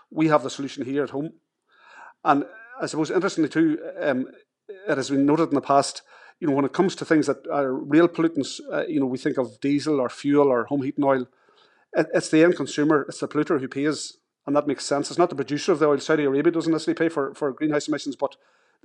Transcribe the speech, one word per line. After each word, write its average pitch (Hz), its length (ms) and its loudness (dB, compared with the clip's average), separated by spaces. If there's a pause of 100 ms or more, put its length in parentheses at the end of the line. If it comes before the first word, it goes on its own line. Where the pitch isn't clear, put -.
(100)
We 156 180 2
have 151 140 6
the 131 60 -6
solution 135 380 -8
here 135 180 -2
at 123 60 -6
home. 147 240 -8 (920)
And - 220 2 (340)
I 180 60 -4
suppose, 151 240 -4
interestingly 170 400 0
too, 156 280 2 (220)
um, 131 280 0 (600)
it 147 80 0
has 131 140 -4
been 139 160 2
noted 156 240 2
in 143 40 0
the 143 60 0
past, - 400 2 (400)
you 175 80 -2
know, 139 60 0
when 139 100 2
it 135 80 -2
comes 180 240 0
to - 80 -10
things 151 220 2
that 139 260 -2
are 139 220 -2
real 151 340 4
pollutants, 165 520 -2 (120)
uh, 151 160 -2
you 156 100 -2
know, 139 60 2
we 127 140 -4
think 135 180 -4
of 120 240 -4
diesel 143 400 0
or 123 80 0
fuel 143 400 2
or 120 160 2
home 143 180 -2
heating 139 220 -2
oil. 135 240 2 (640)
It, 165 220 2
it's 165 160 -2
the 156 120 6
end 175 140 6
consumer, 147 540 0
it's - 100 -16
the - 80 -4
polluter 151 320 0
who 131 80 -6
pays, 139 480 -4 (300)
and 143 100 -2
that 147 100 2
makes 139 200 -4
sense. 143 240 -2
It's 143 80 -4
not 175 100 4
the 175 80 -10
producer 143 360 -2
of 147 80 0
the 156 60 4
oil. 143 120 4
Saudi 151 260 0
Arabia 143 260 2
doesn't 165 220 0
necessarily 160 260 -2
pay 165 120 0
for, 139 240 -4
for 139 180 -2
greenhouse 151 360 -2
emissions, 143 280 -6
but, - 200 -4 (480)